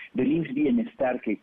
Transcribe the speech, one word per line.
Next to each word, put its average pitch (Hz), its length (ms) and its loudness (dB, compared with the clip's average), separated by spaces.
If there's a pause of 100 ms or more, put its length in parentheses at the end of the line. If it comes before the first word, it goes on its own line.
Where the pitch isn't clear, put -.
(140)
del 127 180 2
ins 156 220 0
Bienestar 127 640 0
que, 104 240 -4